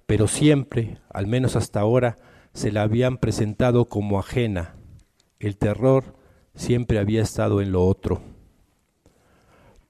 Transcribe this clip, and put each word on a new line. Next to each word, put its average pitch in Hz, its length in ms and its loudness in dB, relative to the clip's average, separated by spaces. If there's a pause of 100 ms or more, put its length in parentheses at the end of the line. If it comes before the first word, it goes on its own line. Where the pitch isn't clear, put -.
pero 104 220 2
siempre, 131 720 0 (100)
al 98 180 -6
menos 123 280 0
hasta 107 260 -2
ahora, 120 360 2 (360)
se - 180 -4
la 104 120 0
habían 123 340 0
presentado 117 720 0
como 104 280 -2
ajena. 98 580 -4 (640)
El 104 180 -6
terror 123 580 0 (400)
siempre 120 440 -2
había 107 220 0
estado 107 400 0
en 98 120 -2
lo 90 120 4
otro. - 360 -2 (1700)